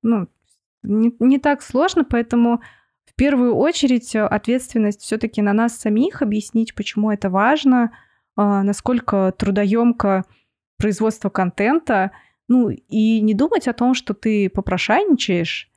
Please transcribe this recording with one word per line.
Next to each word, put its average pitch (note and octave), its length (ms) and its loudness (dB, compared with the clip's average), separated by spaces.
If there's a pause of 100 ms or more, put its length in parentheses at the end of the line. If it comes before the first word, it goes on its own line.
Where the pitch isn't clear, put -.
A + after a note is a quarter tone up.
Ну, A3 240 0 (560)
не, A3 360 0
не C4 200 4
так C#4+ 220 0
сложно, D#4+ 420 0
поэтому A#3 560 0 (520)
в - 40 -20
первую B3 400 2
очередь, B3 600 0
э, G#3+ 100 0
ответственность G#3+ 760 -2
все-таки A3+ 400 -4
на G3+ 120 0
нас A3+ 240 0
самих, A3 440 -2
объяснить, A3 540 -2
почему G#3+ 360 -4
это G3+ 180 -4
важно, B3 640 2 (460)
а, G3+ 260 0
насколько G3+ 760 -2
трудоемко G3+ 840 0 (540)
производство G#3+ 520 -2
контента. G3+ 840 0 (360)
Ну, B3 220 2
и A3 520 0
не G#3+ 120 2
думать D4 340 0
о A#3+ 60 -2
том, B3 200 0
что A#3+ 200 -6
ты G#3 360 -2
попрошайничаешь G3+ 1300 -2